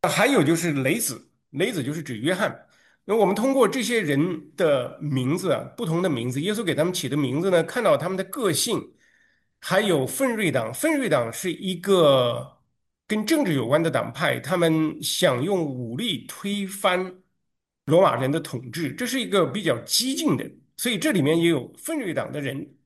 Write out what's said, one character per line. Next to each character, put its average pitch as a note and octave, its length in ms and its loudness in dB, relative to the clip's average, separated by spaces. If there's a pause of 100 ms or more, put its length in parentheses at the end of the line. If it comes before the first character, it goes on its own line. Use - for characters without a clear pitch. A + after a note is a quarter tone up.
还 G3 260 2
有 B3+ 160 4
就 D#3 120 4
是 E3 180 -2
雷 C#3 240 0
子， B2+ 320 -6 (220)
雷 F3+ 200 -2
子 F3 100 -4
就 B2+ 120 -4
是 E3 100 -8
指 C3 140 -8
约 C#3 160 0
翰。 F3+ 320 -4 (400)
那 G3+ 100 0
我 G3+ 100 6
们 F#3 80 2
通 A#3 200 2
过 C4+ 120 6
这 B3+ 160 0
些 A3+ 200 0
人 D3+ 560 -2
的 C#3 420 0
名 C#3 380 -2
字 F#3 160 0
啊， A#2 100 -2 (140)
不 A#3+ 80 -4
同 E3 160 0
的 F#3 80 2
名 A#2+ 200 -2
字， C3 120 -4
耶 G3 120 -2
稣 G#3+ 80 -4
给 E3 140 0
他 D3 80 2
们 F3+ 100 0
起 F3+ 140 -4
的 B2 80 -4
名 C#3+ 260 0
字 F#3+ 80 0
呢， E3+ 140 4
看 - 180 -4
到 F3 140 4
他 D#3 140 -2
们 F#3+ 80 -4
的 F#3 80 -4
个 G3 260 -2
性， D#3 440 -2 (680)
还 F#3+ 180 2
有 E3+ 260 2
奋 B3+ 300 -2
锐 G#3 160 0
党。 A#2+ 220 -2
奋 D4+ 240 0
锐 B3+ 100 0
党 B2 240 2
是 F3 220 -6
一 F#3 220 -6
个 C#3 840 2 (480)
跟 G#3+ 180 -2
政 D4 200 2
治 F3 80 0
有 B2+ 120 0
关 C#3+ 160 4
的 E3 80 0
党 A#2+ 220 -2
派， C3+ 300 -2
他 D3+ 160 -2
们 D#3+ 440 2
想 C#3+ 400 0
用 F3+ 220 0
武 B2 320 -6
力 E3+ 320 -4
推 G3+ 400 -6
翻 F#3 540 -2 (640)
罗 D#3+ 160 6
马 C#3 160 4
人 C3 120 0
的 D3+ 120 0
统 B2+ 280 -8
治， D3+ 220 -6
这 - 140 -6
是 B3 160 -4
一 F#3+ 80 -6
个 F#3 160 4
比 F3+ 180 -6
较 C3 220 0
激 C4 280 0
进 C#4 220 0
的， - 80 -4 (320)
所 - 160 -2
以 G#3+ 60 0
这 D4 160 0
里 F3+ 80 2
面 D#3 180 4
也 E3+ 80 4
有 D3 300 0
奋 D#4+ 200 -6
锐 G3+ 160 -4
党 B2 160 -4
的 C#3+ 120 -8
人。 C#3 320 -8 (120)